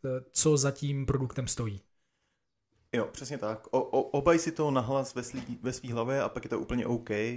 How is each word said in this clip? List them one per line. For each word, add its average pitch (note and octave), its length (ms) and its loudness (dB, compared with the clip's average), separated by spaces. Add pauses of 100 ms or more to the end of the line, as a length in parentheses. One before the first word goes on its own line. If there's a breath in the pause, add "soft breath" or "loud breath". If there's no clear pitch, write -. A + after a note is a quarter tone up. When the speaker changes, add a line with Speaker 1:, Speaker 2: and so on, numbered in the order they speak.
Speaker 1:
eh, B2+ 260 -4
co D#3 260 4
za C3+ 140 2
tím C#3 340 -4
produktem C3 420 -2
stojí. G#2 340 -4 (1120)
Speaker 2:
Jo, A2+ 180 2
přesně C3+ 260 -8
tak. A2 340 -4
O-, C3 100 4
o-, C3 280 2
obaj E3 300 6
si E3 120 0
to D#3 200 0
nahlas C3 440 0
ve B2+ 80 -2
slí-, B2 380 -8
ve B2 120 -2
svý A#2+ 180 -8
hlavě A#2+ 300 0
a - 80 0
pak - 140 -8
je - 60 -10
to A#2+ 100 0
úplně B2 260 -2
OK, A#2 240 -2 (280)